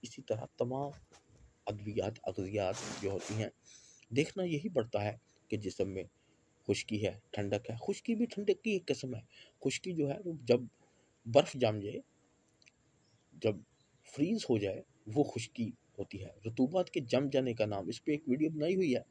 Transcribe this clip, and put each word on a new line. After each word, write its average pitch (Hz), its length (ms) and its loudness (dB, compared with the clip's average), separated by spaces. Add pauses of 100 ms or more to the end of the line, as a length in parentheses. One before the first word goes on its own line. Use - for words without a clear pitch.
इसी 127 200 -14
तरह 110 240 -4 (120)
तमाम 131 320 0 (760)
अद्वियात, 104 600 -2
अगजियात 98 480 0 (260)
जो 98 100 0
होती 98 240 -4
हैं, 110 160 0 (600)
देखना 156 340 0
यही 165 260 -2
पड़ता 117 300 2
है 104 180 0 (300)
कि 107 100 -2
जिस्म 98 280 -2
में 95 200 -6 (600)
खुश्की 104 300 0
है, 101 140 0 (220)
ठंडक 101 360 -2
है। 120 80 -6
खुश्की - 380 -2
भी 233 100 2
ठंडक 202 360 0
की 214 140 0
एक 175 100 -2
किस्म 127 300 -2
है। 110 60 -8 (400)
खुश्की 143 320 -2
जो 160 140 0
है, 139 120 -2
वो 170 240 -6
जब 123 240 4 (580)
बर्फ़ 131 320 6
जम 110 220 4
जाए, 120 220 -4 (1300)
जब 107 300 0 (440)
freeze 190 420 0
हो 117 100 6
जाए, 95 240 -2 (240)
वो 120 180 4
खुश्की 117 460 -4 (280)
होती 98 180 -6
है। 92 160 -10 (120)
रतूबात 131 440 2
के 170 140 -2
जम 131 260 2
जाने 131 240 2
का 107 120 2
नाम, 98 240 -4
इस 117 100 -6
पे 156 140 0
एक 151 160 -2
वीडियो 147 220 2
बनाई 160 240 0
हुई 180 180 4
है। 120 180 0